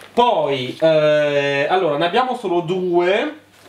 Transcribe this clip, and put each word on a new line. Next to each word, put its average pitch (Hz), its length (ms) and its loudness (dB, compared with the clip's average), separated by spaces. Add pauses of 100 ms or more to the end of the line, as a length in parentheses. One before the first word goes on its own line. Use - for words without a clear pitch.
(140)
Poi, 147 640 0
eh, 147 920 2
allora, 170 280 0
ne 160 80 0
abbiamo 240 320 0
solo 175 240 -2
due. 180 800 -2 (300)